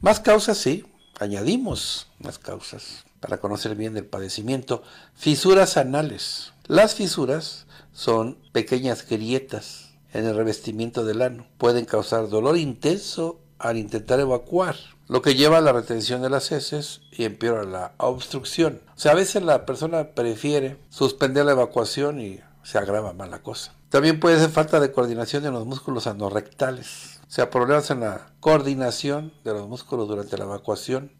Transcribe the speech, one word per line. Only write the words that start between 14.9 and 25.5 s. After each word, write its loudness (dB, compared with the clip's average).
lo 0
que 4
lleva 8
a 6
la 6
retención 0
de 0
las -2
heces -6
y -4
empeora -2
la -8
obstrucción. -2
O -12
sea, 6
a 4
veces 2
la 4
persona -2
prefiere -2
suspender 2
la 6
evacuación 0
y -12
se -4
agrava -2
más -12
la -14
cosa. -12
También 4
puede 6
ser 6
falta 4
de 2
coordinación -2
en -4